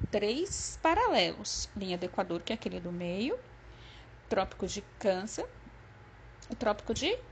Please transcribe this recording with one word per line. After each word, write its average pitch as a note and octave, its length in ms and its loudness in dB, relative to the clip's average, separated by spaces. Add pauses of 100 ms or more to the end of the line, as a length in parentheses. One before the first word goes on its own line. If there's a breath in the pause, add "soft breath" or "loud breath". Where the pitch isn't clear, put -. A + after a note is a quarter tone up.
(120)
três A3+ 720 0
paralelos. D#4+ 920 4
Linha F#3 220 0
do F3+ 80 -2
Equador, F3+ 380 0
que - 100 0
é - 20 2
aquele F3+ 260 -4
do F3 120 -4
meio, F#3 460 0 (880 loud breath)
Trópico F#3+ 380 2
de G3+ 160 -4 (160)
Câncer, G#3 500 0 (1000)
o A#3 40 -6
Trópico A3 380 0
de F#4 240 2 (160)